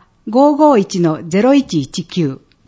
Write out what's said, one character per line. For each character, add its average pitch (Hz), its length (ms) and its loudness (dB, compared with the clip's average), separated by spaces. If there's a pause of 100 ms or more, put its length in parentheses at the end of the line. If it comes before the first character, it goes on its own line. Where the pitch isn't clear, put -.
(280)
五 277 280 2
五 294 200 4
一 196 240 -2
の 160 260 -2
ゼ 170 140 -2
ロ 254 140 2
一 185 260 0
一 139 240 -8
九。 143 380 -6 (260)